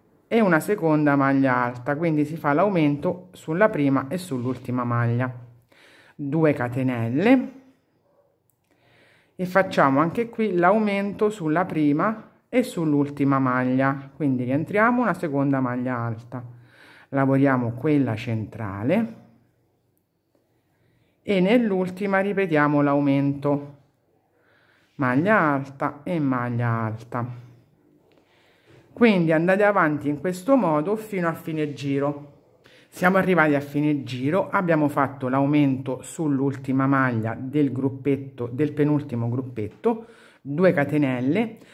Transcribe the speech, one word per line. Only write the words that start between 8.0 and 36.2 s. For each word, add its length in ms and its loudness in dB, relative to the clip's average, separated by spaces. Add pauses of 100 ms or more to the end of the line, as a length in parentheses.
e 120 -4
facciamo 540 4
anche 280 -2
qui 240 -2
l'aumento 800 0
sulla 340 -2
prima 600 0 (200)
e 140 0
sull'ultima 800 0
maglia, 760 0
quindi 280 -2
rientriamo, 580 0
una 140 0
seconda 440 0
maglia 380 -4
alta, 460 -8 (680)
lavoriamo 640 2
quella 440 0
centrale 1000 -4 (2000)
e 180 0
nell'ultima 760 0
ripetiamo 640 2
l'aumento, 960 0 (1160)
maglia 440 2
alta 640 -2
e 160 -4
maglia 500 -2
alta. 800 -6 (1400)
Quindi 400 4
andate 320 4
avanti 460 2
in 100 -4
questo 380 0
modo 400 0
fino 320 -4
a 40 -4
fine 400 -6
giro. 600 -4 (560)
Siamo 260 0
arrivati 400 4
a 60 0
fine 420 -2
giro, 460 -2
abbiamo 400 2
fatto 400 -2
l'aumento 720 0
sull'ultima 840 -2